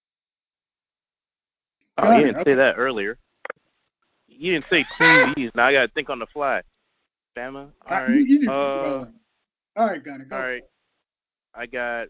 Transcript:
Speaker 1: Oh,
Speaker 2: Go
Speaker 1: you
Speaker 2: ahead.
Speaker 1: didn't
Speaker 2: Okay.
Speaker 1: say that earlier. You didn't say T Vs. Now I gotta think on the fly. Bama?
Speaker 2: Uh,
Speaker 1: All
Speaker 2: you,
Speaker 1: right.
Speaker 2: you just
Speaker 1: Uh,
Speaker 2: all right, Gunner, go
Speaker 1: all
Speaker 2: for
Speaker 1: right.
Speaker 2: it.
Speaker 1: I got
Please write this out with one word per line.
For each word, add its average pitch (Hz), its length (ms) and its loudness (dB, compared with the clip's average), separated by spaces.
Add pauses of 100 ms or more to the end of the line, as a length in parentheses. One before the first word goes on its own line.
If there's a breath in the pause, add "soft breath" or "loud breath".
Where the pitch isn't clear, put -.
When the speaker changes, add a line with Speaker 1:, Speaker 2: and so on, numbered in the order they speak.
(2000)
Speaker 1:
Oh, - 60 -2
Speaker 2:
Go 196 40 4
Speaker 1:
you 226 40 8
Speaker 2:
ahead. 233 140 6
Speaker 1:
didn't 120 160 -2
Speaker 2:
Okay. 147 100 2
Speaker 1:
say - 20 2
that 127 240 4
earlier. 117 400 -4 (1120)
You 175 240 -6
didn't 151 180 -2
say 160 140 2 (120)
T 494 380 4
Vs. 120 200 -6
Now 117 120 4
I 139 60 4
gotta 131 160 2
think 143 220 -8
on 127 100 -8
the 110 60 -10
fly. 131 360 -4 (760)
Bama? 135 340 -14 (180)
Speaker 2:
Uh, 175 60 -4
Speaker 1:
All 185 140 -4
Speaker 2:
you, 233 60 2
Speaker 1:
right. 285 120 4
Speaker 2:
you 285 120 6
just 269 120 0
Speaker 1:
Uh, 139 540 -4 (720)
Speaker 2:
all 220 100 0
right, 170 180 -6
Gunner, 135 200 -16
go 131 120 -12
Speaker 1:
all 135 60 -6
Speaker 2:
for 127 60 -6
Speaker 1:
right. 123 100 -6
Speaker 2:
it. - 120 -20 (840)
Speaker 1:
I 120 120 -14
got 120 440 -8